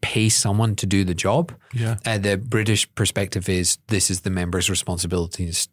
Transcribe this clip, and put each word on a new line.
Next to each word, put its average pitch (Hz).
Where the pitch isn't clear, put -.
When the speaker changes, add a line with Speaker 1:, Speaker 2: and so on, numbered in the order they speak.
Speaker 1:
pay 110
someone 107
to 104
do 98
the 90
job." 113
Speaker 2:
Yeah. 117
Speaker 1:
Uh, 110
the 101
British 110
perspective 98
is, 90
"This 101
is 92
the 98
members' 90
responsibilities 87